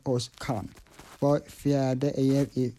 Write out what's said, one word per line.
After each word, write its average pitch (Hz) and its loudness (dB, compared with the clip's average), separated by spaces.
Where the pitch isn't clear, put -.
hos 123 -2
kan. - -6
Var 143 4
fjärde 135 0
elev 135 2
i 123 -2